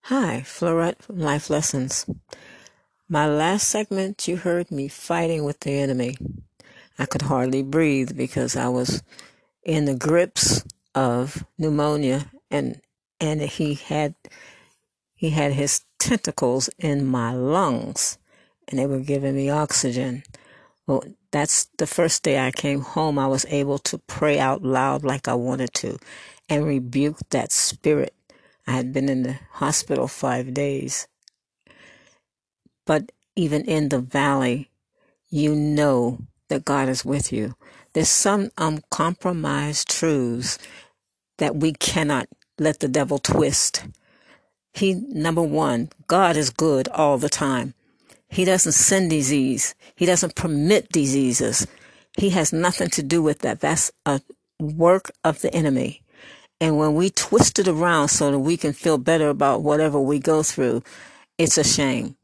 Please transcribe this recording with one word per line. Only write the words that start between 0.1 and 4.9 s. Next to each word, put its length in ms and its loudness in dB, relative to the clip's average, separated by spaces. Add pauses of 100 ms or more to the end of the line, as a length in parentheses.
Florette 560 -2
from 200 -10
Life 280 -2
Lessons. 580 -2 (1000)
My 200 2
last 400 0
segment, 580 -4
you 100 -2
heard 360 -2
me 160 -4
fighting 560 -2